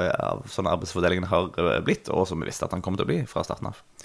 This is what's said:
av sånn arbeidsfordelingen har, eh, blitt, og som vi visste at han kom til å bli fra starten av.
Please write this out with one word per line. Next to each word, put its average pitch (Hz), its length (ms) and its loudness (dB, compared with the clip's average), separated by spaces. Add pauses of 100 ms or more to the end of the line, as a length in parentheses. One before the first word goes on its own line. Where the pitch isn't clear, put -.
(140)
av - 340 -2
sånn - 180 -2
arbeidsfordelingen 87 640 2
har, 90 220 2
eh, 82 300 2
blitt, - 280 0
og 92 160 2
som 82 140 -2
vi - 80 -4
visste - 180 -6
at - 80 -4
han 90 80 -2
kom 95 160 -2
til 101 80 0
å - 60 0
bli 120 140 0
fra - 180 -4
starten - 260 -6
av. - 80 -10 (280)